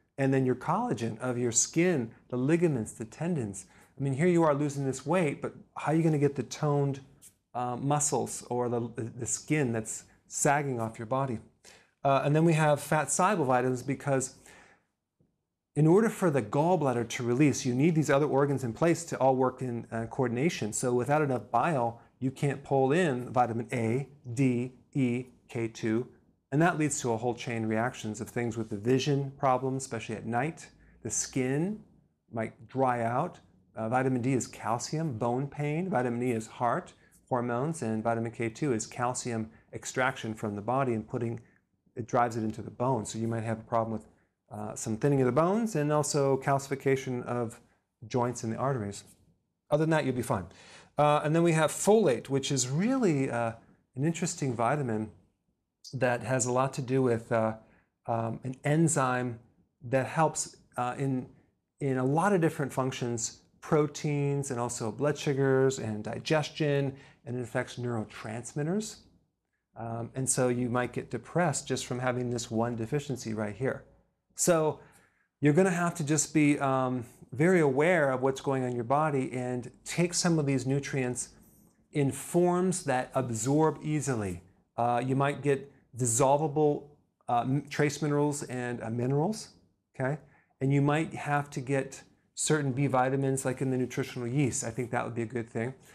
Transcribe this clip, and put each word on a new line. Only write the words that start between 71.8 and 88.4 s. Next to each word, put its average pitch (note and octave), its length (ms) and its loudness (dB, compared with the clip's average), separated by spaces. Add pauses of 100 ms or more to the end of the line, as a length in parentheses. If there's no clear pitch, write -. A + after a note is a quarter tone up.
from B2 120 -4
having B2 320 -2
this A#2+ 200 -4
one A#2 260 0
deficiency A#2 580 -4
right G#2 200 -4
here. B2 300 -4 (500)
So D#3 440 2 (640)
you're D3 120 6
gonna F#3 180 6
have E3+ 260 0
to D3+ 80 -4
just D3 280 0
be, D3 260 6
um, C3 460 0 (280)
very E3+ 280 4
aware D3 500 4
of B2+ 120 0
what's C3+ 180 2
going C3+ 220 0
on B2+ 80 -2
in B2 40 -4
your A#2+ 100 -2
body C#3 480 0
and B2 380 -4 (140)
take E3+ 300 0
some E3+ 240 2
of C#3+ 80 0
these C3 180 2
nutrients C3 640 -2 (640)
in C#3 200 2
forms F3 720 0
that B2+ 300 0
absorb C3+ 680 2
easily. B2 600 -2 (340)
Uh, A#2+ 280 0
you C3 120 0
might C#3 260 0
get C3+ 280 0 (260)
dissolvable, C#3+ 880 2 (440)
uh, A#2+ 120 2
m-, C3 280 0
trace D3 320 -2
minerals D3 440 0